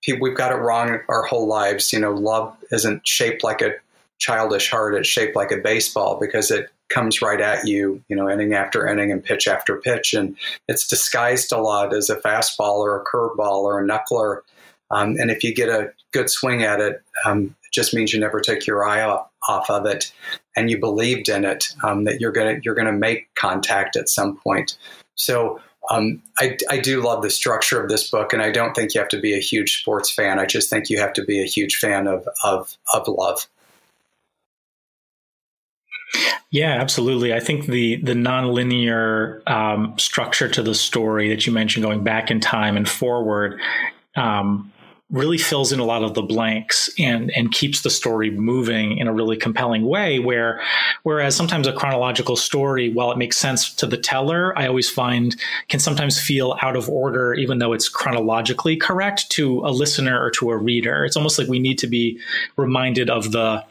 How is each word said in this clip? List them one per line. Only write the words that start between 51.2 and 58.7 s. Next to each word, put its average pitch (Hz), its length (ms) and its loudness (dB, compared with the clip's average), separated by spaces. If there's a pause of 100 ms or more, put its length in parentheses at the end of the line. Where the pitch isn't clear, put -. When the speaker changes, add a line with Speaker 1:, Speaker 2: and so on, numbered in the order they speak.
Speaker 2:
sometimes 165 320 2
a 135 40 0
chronological 127 640 0
story, 135 540 0
while 120 220 0
it 123 60 -2
makes 120 180 0
sense 131 380 0
to - 120 -2
the 117 120 -2
teller, 165 600 0
I 139 80 0
always 127 220 2
find 120 480 0 (320)
can 139 100 0
sometimes 143 400 2
feel 131 440 0
out 131 120 0
of 123 140 0
order, 127 460 2
even 127 240 0
though 117 160 2
it's 110 140 0
chronologically 117 880 0